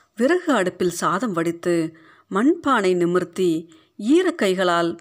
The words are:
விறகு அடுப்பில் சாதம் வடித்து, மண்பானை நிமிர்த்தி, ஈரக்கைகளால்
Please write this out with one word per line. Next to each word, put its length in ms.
விறகு 380
அடுப்பில் 360
சாதம் 420
வடித்து, 640
மண்பானை 640
நிமிர்த்தி, 800
ஈரக்கைகளால் 1040